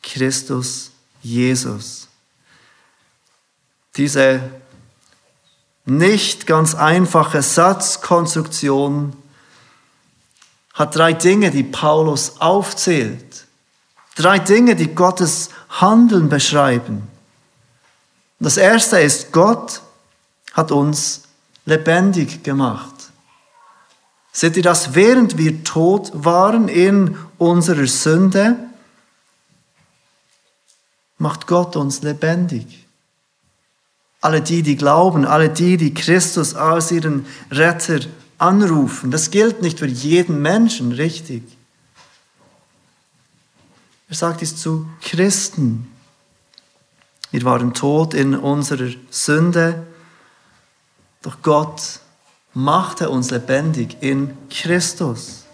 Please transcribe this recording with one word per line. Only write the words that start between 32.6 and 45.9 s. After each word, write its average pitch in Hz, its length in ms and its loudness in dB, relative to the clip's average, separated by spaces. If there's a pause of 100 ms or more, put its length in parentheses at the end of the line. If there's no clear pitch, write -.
Alle 156 220 0
die, 170 200 -2
die 147 140 0
glauben, 151 480 4
alle 151 240 2
die, 170 280 2
die 156 180 0
Christus 170 600 0
als 160 360 -2
ihren 156 360 -2 (260)
Retter 165 480 0 (360)
anrufen. 165 760 0
Das 156 180 -4
gilt 220 320 0
nicht 170 160 -4
für 151 80 -6
jeden 147 560 0
Menschen, 185 480 0
richtig? 131 540 -6 (2750)
Er 170 80 -12
sagt 170 260 -4
es 160 140 -8
zu 160 320 -6 (140)
Christen. 147 880 -2 (1400)